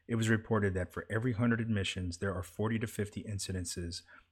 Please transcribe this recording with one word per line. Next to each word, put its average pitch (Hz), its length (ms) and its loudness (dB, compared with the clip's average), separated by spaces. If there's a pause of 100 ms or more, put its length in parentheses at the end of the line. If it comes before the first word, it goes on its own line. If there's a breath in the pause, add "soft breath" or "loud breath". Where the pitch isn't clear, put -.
it 117 80 0
was 113 120 2
reported 107 460 4
that 90 180 -2
for - 160 -8
every 110 260 0
hundred 117 260 2
admissions, 95 580 0
there 98 160 0
are 92 80 -2
forty 110 380 0
to 113 80 -2
fifty - 340 -4
incidences 90 800 -4 (300 loud breath)